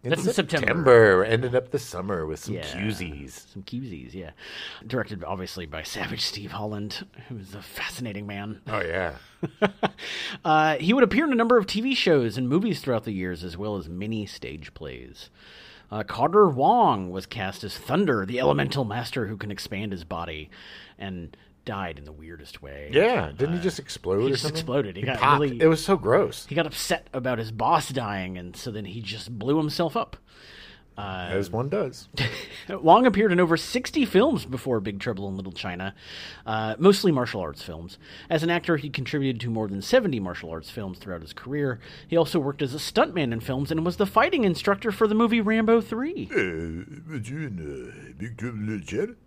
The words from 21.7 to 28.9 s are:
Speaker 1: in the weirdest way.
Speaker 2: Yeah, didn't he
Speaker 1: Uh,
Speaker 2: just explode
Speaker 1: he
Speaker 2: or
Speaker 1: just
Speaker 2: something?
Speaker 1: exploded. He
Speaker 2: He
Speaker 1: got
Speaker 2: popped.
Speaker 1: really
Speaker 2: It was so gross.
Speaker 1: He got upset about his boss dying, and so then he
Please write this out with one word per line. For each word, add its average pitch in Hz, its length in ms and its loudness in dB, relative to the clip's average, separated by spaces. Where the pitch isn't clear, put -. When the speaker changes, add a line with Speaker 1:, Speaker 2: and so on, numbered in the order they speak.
Speaker 1:
in 71 80 -16
the 78 60 -16
weirdest 78 500 -18
way. 71 300 -14
Speaker 2:
Yeah, 156 400 4
didn't 143 220 0
he 175 60 -2
Speaker 1:
Uh, 170 40 -6
Speaker 2:
just 185 160 -2
explode 98 420 -2
Speaker 1:
he 123 60 4
Speaker 2:
or - 40 2
Speaker 1:
just 120 100 0
Speaker 2:
something? 151 160 -2
Speaker 1:
exploded. 135 400 -2
He 104 60 -4
Speaker 2:
He - 20 -2
Speaker 1:
got 123 140 -2
Speaker 2:
popped. 139 220 6
Speaker 1:
really 127 200 0
Speaker 2:
It 160 60 8
was 160 160 6
so 196 120 4
gross. - 520 2
Speaker 1:
He 139 80 -6
got 165 100 2
upset - 480 -4
about 127 240 0
his 110 140 -6
boss 127 380 2
dying, 101 480 -4
and 87 180 -12
so - 160 -10
then 104 140 -8
he 104 160 -10